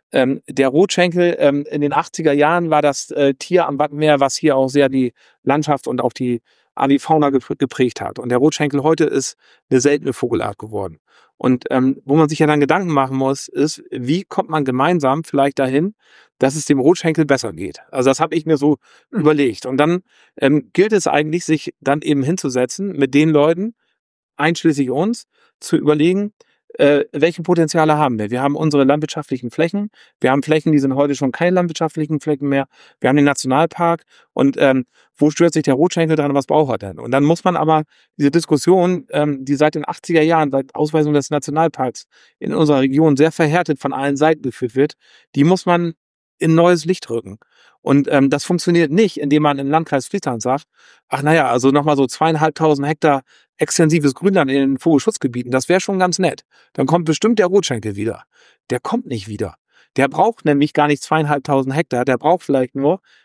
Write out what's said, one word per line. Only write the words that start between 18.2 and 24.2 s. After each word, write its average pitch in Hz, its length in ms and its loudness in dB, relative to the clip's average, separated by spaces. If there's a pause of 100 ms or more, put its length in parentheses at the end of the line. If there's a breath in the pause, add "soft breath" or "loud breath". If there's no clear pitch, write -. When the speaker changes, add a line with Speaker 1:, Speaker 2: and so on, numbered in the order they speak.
Speaker 1:
ich 156 120 -4
mir 156 120 2
so 143 200 0 (340 soft breath)
Speaker 2:
Mhm. 233 80 -6
Speaker 1:
überlegt. 143 460 0
Und 127 120 -4
dann, 170 260 0 (360 soft breath)
ähm, 139 340 0
gilt 214 200 2
es 202 120 2
eigentlich, 156 380 -2
sich - 380 -4
dann 143 200 0
eben 147 220 0
hinzusetzen, 143 680 -4
mit 139 200 0
den 151 160 4
Leuten, 165 460 2 (600)